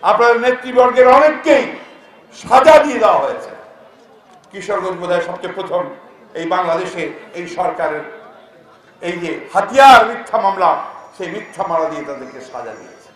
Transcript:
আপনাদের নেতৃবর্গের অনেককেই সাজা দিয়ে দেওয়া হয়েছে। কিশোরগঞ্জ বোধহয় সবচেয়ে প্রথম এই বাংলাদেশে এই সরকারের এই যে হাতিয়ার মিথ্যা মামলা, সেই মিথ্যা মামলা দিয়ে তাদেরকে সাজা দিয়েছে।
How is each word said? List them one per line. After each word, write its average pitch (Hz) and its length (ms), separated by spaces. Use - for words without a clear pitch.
আপনাদের 233 360
নেতৃবর্গের 247 640
অনেককেই 302 480
সাজা 269 340
দিয়ে 247 180
দেওয়া 185 200
হয়েছে। - 280
কিশোরগঞ্জ 190 500
বোধহয় 175 280
সবচেয়ে 175 280
প্রথম 165 260
এই 165 60
বাংলাদেশে 175 480
এই 175 60
সরকারের 156 460
এই 170 160
যে 160 80
হাতিয়ার 254 560
মিথ্যা 226 360
মামলা, 190 240
সেই 180 180
মিথ্যা 202 360
মামলা 160 220
দিয়ে 147 180
তাদেরকে 127 300
সাজা 113 300
দিয়েছে। - 360